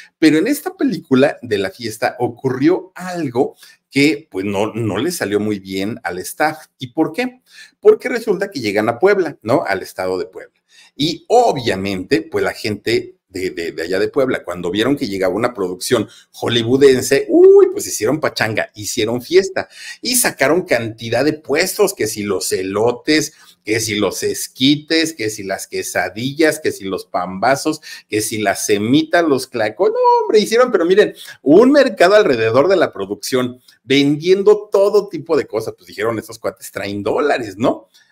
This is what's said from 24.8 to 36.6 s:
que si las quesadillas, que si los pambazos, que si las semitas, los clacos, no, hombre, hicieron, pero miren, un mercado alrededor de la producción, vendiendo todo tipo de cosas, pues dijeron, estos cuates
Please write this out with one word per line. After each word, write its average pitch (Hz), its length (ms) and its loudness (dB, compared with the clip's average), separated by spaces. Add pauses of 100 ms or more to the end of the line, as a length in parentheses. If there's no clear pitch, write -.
que 110 160 -6
si 104 140 -10
las 95 240 -8
quesadillas, 117 920 -2
que - 100 -2
si - 140 -12
los 95 200 -6
pambazos, 107 760 -2 (260)
que 107 140 -4
si 107 160 -6
las 101 280 -2
semitas, 151 600 2
los 135 200 0
clacos, 113 440 -2
no, 480 340 2
hombre, 359 160 2
hicieron, 240 320 2
pero 175 140 2
miren, 190 280 4 (280)
un 220 320 6
mercado 208 420 4
alrededor 135 540 4
de 196 80 4
la 131 160 0
producción, 123 680 -4 (220)
vendiendo 165 880 2
todo 196 380 2
tipo 156 260 -4
de 156 100 0
cosas, 110 320 -6
pues - 100 -20
dijeron, 104 300 -4
estos - 220 -12
cuates - 320 -10